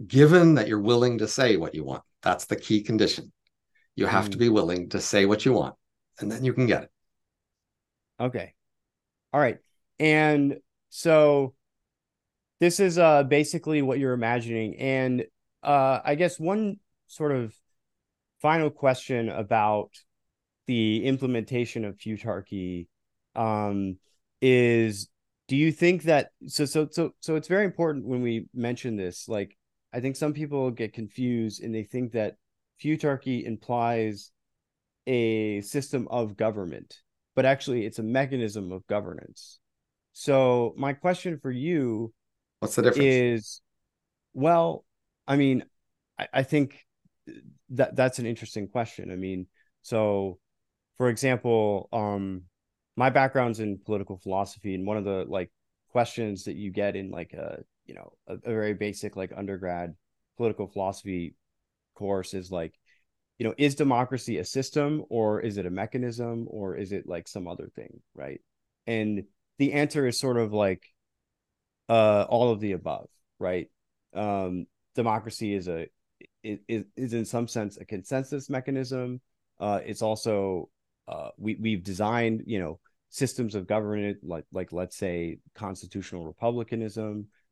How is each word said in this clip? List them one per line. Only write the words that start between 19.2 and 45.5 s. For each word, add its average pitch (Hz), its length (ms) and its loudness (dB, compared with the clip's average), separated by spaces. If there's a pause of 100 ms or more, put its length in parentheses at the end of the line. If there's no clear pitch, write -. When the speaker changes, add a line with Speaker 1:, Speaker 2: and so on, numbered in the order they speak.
Speaker 2:
about 104 600 0 (760)
the 110 400 2
implementation 123 800 -2
of 101 120 -8
futarchy, 95 880 -8 (480)
um, 104 640 -2 (420)
is, 117 680 4 (400)
do 135 80 0
you 156 160 4
think 170 320 2
that, 156 260 4 (160)
so, 143 200 -2
so, 151 240 0
so, 165 300 -2
so 160 160 -2
it's 151 120 -6
very 196 160 2
important 165 420 -2
when 127 160 -2
we 113 320 -2
mention 120 420 -4
this, 92 320 -6
like, 101 280 -4 (360)
I 123 80 -6
think 131 160 -4
some 151 180 -2
people 143 360 -2
get 113 220 -6
confused 113 720 -4
and 113 120 -6
they 110 100 -4
think 123 280 -6
that 107 240 -2 (460)
futarchy 139 640 -2
implies 113 840 -2 (760)
a 110 560 0
system 135 480 -4
of 113 260 -2
government, 98 640 -4 (340)
but 127 120 4
actually 131 400 0
it's 110 120 -8
a 113 40 -6
mechanism 113 680 -2
of 95 140 -12
governance. - 760 -8 (520)
So 127 640 4
my 139 160 -4
question 175 480 -2
for 135 100 -6
you 123 640 -2 (460)
Speaker 1:
What's - 160 -4
the 120 80 4
difference? 123 220 6
Speaker 2:
is, 123 560 2 (720)
well, 165 520 2 (420)
I 139 100 2
mean, 135 280 4 (540)